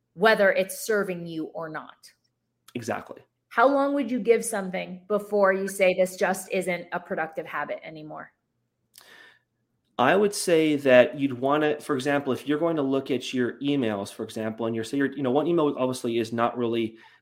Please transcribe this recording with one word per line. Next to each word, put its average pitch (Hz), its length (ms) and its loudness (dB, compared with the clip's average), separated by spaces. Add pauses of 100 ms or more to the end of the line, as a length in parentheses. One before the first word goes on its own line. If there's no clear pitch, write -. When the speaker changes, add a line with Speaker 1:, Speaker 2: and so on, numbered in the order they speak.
(160)
Speaker 1:
whether 202 380 6
it's - 340 -2
serving 185 400 -2
you 160 260 -6
or 165 160 -10
not. - 420 -16 (640)
Speaker 2:
Exactly. 107 480 -8 (280)
Speaker 1:
How - 180 6
long 277 260 2
would 285 160 -2
you 247 100 -2
give 196 240 -2
something 185 640 -8
before 202 460 0
you 190 140 -4
say, 190 260 2
"This 180 220 0
just 190 360 -2
isn't 175 400 -4
a 175 80 -4
productive 160 460 -6
habit 151 380 -6
anymore"? 151 480 -16 (1700)
Speaker 2:
I 135 160 6
would 202 180 2
say 160 440 2
that 135 400 8
you'd 135 220 -2
wanna, 147 400 0
for - 160 -4
example, 139 380 0
if - 140 -8
you're 147 100 0
going 165 180 0
to 151 60 0
look 135 300 0
at 127 220 -4
your 123 260 0
emails, 117 520 -2
for - 120 -10
example, 110 420 -6
and 113 100 -2
you're, 113 80 -4
say 123 140 -6
you're, 139 160 0
you 147 100 -6
know, 127 80 0
one 143 160 2
email 156 300 2
obviously 127 400 -2
is 113 160 -2
not 117 240 0
really 117 400 -2 (240)